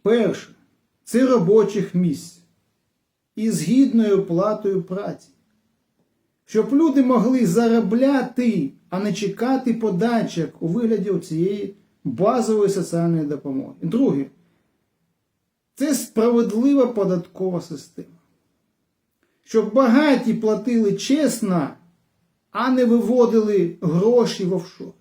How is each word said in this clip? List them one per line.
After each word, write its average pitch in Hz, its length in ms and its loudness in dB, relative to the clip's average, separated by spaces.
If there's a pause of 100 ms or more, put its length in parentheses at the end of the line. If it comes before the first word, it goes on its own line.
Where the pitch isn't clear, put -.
Перше, 214 480 0 (540)
це 254 220 0
робочих 208 720 2
місць - 460 -4 (920)
із 214 260 -2
гідною 214 600 2
оплатою 196 640 -2
праці. 185 460 -10 (1160)
Щоб 220 280 -2
люди 277 300 4
могли 247 420 2
заробляти, 226 1300 0 (180)
а 185 100 -4
не 208 140 -4
чекати 240 600 -2
подачок 214 760 -2 (100)
у 170 80 -6
вигляді 214 420 -2
оцієї 190 680 -4 (280)
базової 214 680 0
соціальної 170 560 -2
допомоги. 143 560 -8
Друге, 175 440 0 (1500)
це 285 200 -2
справедлива 233 920 0
податкова 180 760 -4
система. - 460 -18 (1400)
Щоб - 300 -2
багаті 262 600 4
платили 214 600 0
чесно, 196 760 -2 (840)
а 240 200 -2
не 254 140 4
виводили 214 960 2
гроші 196 640 0
в 180 80 -2
офшор. - 480 -10